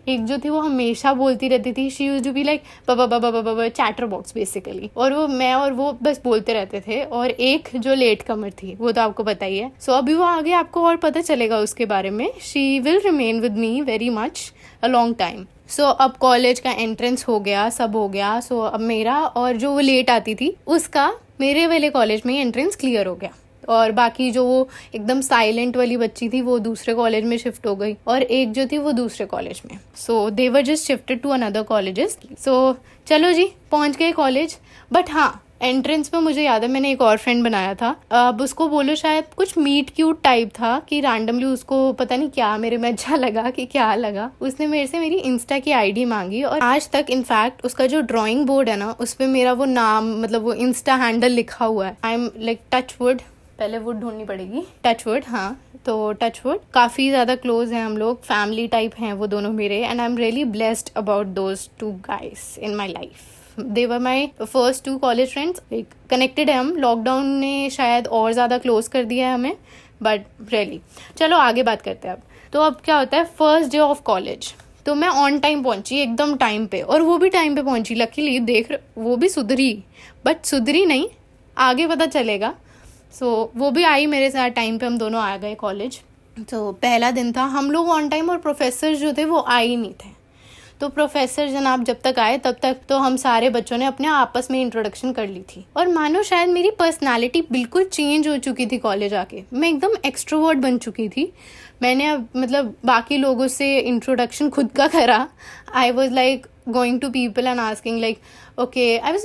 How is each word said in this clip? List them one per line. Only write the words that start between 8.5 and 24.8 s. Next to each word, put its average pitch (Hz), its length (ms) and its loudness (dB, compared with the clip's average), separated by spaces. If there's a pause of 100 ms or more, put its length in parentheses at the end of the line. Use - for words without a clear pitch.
वो 226 160 -2
तो 226 100 0
आपको 214 220 -2
पता 202 220 -4
ही 190 120 -4
है। 247 140 -6 (100)
So - 80 -2
अभी 262 240 2
वो 339 100 4
आगे 339 280 2
आपको 339 300 0
और 339 140 4
पता 330 260 0
चलेगा 240 360 0
उसके 214 280 -2
बारे 196 240 -2
में। 240 240 -4
She 269 540 -2
will 381 180 4
remain 233 360 0
with 214 160 -2
me 233 280 -2
very 233 320 -2
much 254 320 -6 (340)
a 240 60 2
long 233 280 2
time। 185 280 -4 (260)
So - 80 -4
अब 262 400 4
कॉलेज 247 400 4
का 254 120 -4
एंट्रेंस 233 560 -2
हो 226 120 2
गया, 202 300 0
सब 226 260 -2
हो 208 140 0
गया। 202 300 -2
So 233 340 -2
अब 220 60 -4
मेरा 226 400 0
और 247 360 0
जो 262 160 -2
वो 285 80 0
लेट 262 300 4
आती 220 260 2
थी, 311 200 -4 (120)
उसका 311 460 2 (280)
मेरे 285 260 2
वाले 311 220 2
कॉलेज 220 360 2
में 247 80 0
ही 285 60 0
एंट्रेंस 277 360 -2
क्लियर 226 300 0
हो 180 100 -4
गया। 185 140 -12 (400)
और 226 220 4
बाकी 233 400 2
जो 247 140 2
वो 262 240 2 (260)